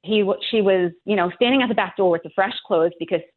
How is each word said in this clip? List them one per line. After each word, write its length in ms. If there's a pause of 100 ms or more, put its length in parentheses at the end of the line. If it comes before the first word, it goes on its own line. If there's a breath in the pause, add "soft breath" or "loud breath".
he 180
w-, 180 (120)
she 100
was, 320 (140)
you 100
know, 180
standing 280
at 60
the 60
back 220
door 140
with 140
the 100
fresh 200 (120)
clothes 320
because 220 (160)